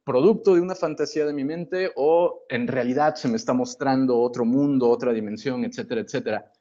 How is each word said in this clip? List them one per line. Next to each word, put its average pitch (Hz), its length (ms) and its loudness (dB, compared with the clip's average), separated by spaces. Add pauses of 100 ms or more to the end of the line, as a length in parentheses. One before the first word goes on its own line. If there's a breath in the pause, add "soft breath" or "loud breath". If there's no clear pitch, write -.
producto 185 500 4
de 175 80 6
una 185 120 -6
fantasía 151 520 -2
de 151 80 -2
mi 139 100 -4
mente 175 520 -4
o 165 520 2
en 120 180 -2
realidad 127 500 0
se - 120 -4
me 113 80 0
está 113 160 -2
mostrando 127 680 0
otro 123 260 0
mundo, 131 440 2
otra 120 240 2
dimensión, 113 520 -4
etcétera, 113 360 -6
etcétera. 107 500 -6 (100)